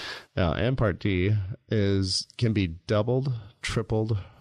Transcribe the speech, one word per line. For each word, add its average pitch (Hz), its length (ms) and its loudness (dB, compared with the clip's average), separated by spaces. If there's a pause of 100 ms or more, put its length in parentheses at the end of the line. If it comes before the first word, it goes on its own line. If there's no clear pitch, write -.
(360)
uh, 87 160 2
and 123 260 0
Part 101 220 2
D 95 340 2 (340)
is, 98 600 0 (100)
can 117 140 2
be 98 160 2 (180)
doubled, 123 460 0 (300)
tripled, 110 540 0 (240)